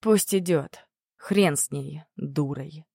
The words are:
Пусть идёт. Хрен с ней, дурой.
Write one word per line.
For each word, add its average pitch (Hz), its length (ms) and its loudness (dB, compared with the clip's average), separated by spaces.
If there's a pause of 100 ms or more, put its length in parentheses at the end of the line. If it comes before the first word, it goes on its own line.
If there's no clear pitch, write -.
Пусть 214 340 4
идёт. 175 520 -2 (360)
Хрен 190 340 2
с - 140 -4
ней, 143 320 -10 (140)
дурой. 143 680 -6 (100)